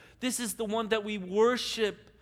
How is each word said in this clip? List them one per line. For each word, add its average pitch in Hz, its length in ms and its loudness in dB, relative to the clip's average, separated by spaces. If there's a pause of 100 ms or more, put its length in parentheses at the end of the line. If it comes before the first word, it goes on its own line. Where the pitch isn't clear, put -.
(200)
This 247 180 -2
is 233 160 -4
the 226 100 -4
one 214 240 -2
that 214 160 0
we 214 120 -4
worship. 208 960 0 (120)